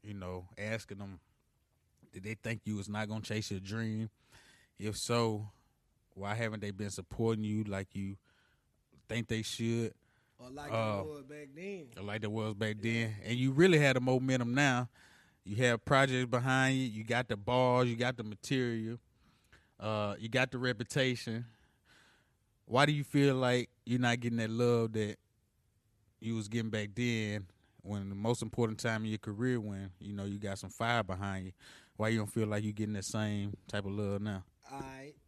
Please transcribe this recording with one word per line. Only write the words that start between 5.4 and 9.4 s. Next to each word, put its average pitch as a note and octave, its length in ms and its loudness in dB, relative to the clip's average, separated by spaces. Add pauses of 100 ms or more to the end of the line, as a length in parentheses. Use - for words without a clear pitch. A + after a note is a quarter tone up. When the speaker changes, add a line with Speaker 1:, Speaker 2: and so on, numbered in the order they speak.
Speaker 1:
why G2+ 220 -4
haven't A2 260 -2
they G#2 100 -4
been G2+ 200 -6
supporting A2 540 -2
you G#2+ 200 0
like G2 300 -6
you G2 240 -6 (920)
think A2+ 200 -2
they A2+ 120 0